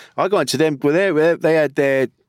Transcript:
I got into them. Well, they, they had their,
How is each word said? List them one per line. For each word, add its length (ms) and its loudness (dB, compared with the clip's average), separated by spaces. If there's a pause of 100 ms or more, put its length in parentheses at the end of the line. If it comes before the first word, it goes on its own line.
(160)
I 120 -2
got 120 0
into 160 -4
them. 260 0
Well, 100 2
they, 440 0
they 180 0
had 220 -2
their, 320 0 (200)